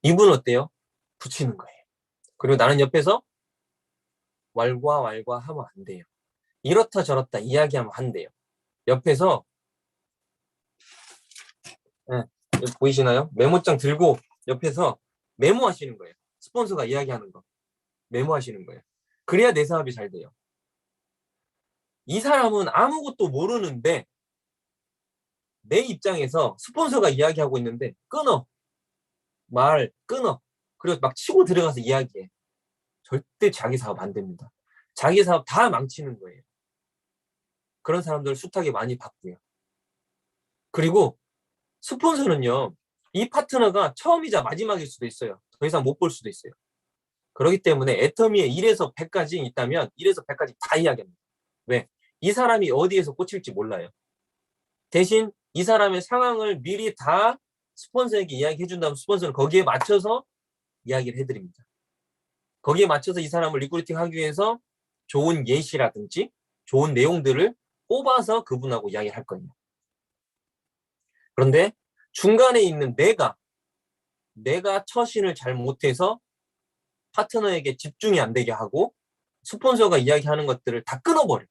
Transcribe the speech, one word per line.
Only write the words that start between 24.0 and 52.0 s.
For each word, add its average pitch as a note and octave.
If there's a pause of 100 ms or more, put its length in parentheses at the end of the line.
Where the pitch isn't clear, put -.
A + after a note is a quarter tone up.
내 D3+
입장에서 D#3+
스폰서가 B3+
이야기하고 C#3+
있는데 A#2+ (140)
끊어. B3 (1000)
말 C3 (140)
끊어. A3+ (380)
그리고 E3+
막 C3
치고 -
들어가서 E3
이야기해. B2+ (760)
절대 -
자기 B2+
사업 G#2+
안 F#2+
됩니다. F#2+ (440)
자기 F#3
사업 E3+
다 G3+
망치는 C3
거예요. F2+ (1400)
그런 E3+
사람들 C#3+
숱하게 E3+
많이 A#2
봤고요. - (1400)
그리고 E3 (640)
스폰서는요, D#3 (420)
이 A#3+
파트너가 G#3
처음이자 D#4
마지막일 E3+
수도 B2
있어요. A2 (180)
더 D3
이상 D#3
못 C#3
볼 E3+
수도 -
있어요. - (800)
그렇기 F3
때문에 C3+ (100)
애터미에 G#3
일에서 F#3
백까지 E3
있다면 C3
일에서 F#3+
백까지 C#3
다 -
이야기합니다. A#2 (460)
왜? A#2+ (340)